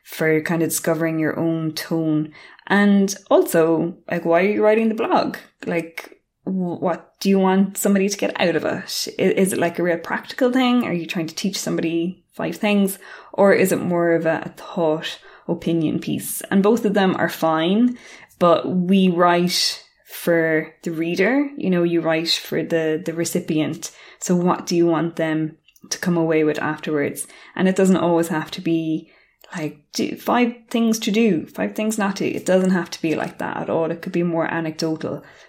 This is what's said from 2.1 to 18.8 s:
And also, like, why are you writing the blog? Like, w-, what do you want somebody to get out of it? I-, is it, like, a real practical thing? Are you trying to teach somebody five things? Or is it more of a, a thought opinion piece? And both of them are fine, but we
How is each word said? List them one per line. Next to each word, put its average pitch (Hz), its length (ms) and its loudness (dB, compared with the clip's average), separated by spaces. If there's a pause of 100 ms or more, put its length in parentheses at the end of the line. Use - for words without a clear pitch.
And 202 460 4 (160)
also, 170 680 4 (120)
like, 170 160 -4
why 165 160 4
are 196 100 2
you 214 120 0
writing 220 260 4
the 214 60 -2
blog? 320 420 0 (280)
Like, - 560 -6 (240)
w-, 180 320 -4
what - 420 -4
do 196 100 0
you 196 100 4
want 190 380 2
somebody 202 300 2
to 202 100 -4
get - 220 -4
out 170 160 2
of - 80 0
it? - 440 -6 (120)
I-, - 20 0
is 185 320 2
it, - 60 -2
like, 170 200 -2
a 175 40 0
real 170 140 0
practical - 540 -2
thing? 247 340 2
Are 175 80 -2
you 170 140 -4
trying 160 200 -4
to - 80 -12
teach 190 220 -4
somebody 165 760 -4
five 185 260 -8
things? 202 420 0 (340)
Or 196 180 6
is 185 200 4
it 175 100 0
more 170 320 2
of 165 140 2
a, 160 180 0
a - 40 -10
thought - 720 -4 (280)
opinion 165 520 0
piece? - 420 -6
And 196 200 2
both 226 240 2
of 202 80 2
them 190 220 2
are - 140 -2
fine, 175 680 0 (400)
but 175 320 4
we 185 400 4